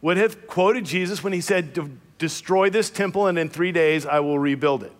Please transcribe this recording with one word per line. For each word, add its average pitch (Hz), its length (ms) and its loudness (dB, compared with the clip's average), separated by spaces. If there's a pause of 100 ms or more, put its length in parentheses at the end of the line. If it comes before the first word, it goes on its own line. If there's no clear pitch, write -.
would 170 160 0
have 214 300 0
quoted 208 380 2
Jesus 175 380 -4
when 196 100 -2
he 175 80 -2
said, 175 320 -2
"De-, 147 180 -6 (260)
destroy 190 520 0
this 208 200 0
temple 196 380 0
and 175 100 0
in 160 100 0
three 175 240 -2
days 156 340 2
I 147 140 2
will 147 200 0
rebuild 139 440 0
it." - 160 -16